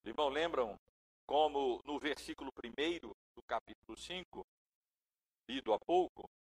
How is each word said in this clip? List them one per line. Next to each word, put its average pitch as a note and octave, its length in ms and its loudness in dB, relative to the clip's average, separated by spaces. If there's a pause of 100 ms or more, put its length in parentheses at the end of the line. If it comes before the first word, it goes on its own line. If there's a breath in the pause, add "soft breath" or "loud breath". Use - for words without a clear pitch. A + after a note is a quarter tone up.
Os - 60 -16
irmãos C3+ 240 2
lembram C3+ 500 0 (460)
como C#3 580 4
no C#3+ 140 -4
versículo C#3+ 540 -4
primeiro C3+ 600 -4 (200)
do - 80 -18
capítulo - 560 -6
cinco, - 480 -10 (1000)
lido A#2+ 240 0
há G2+ 60 6
pouco - 520 0 (120)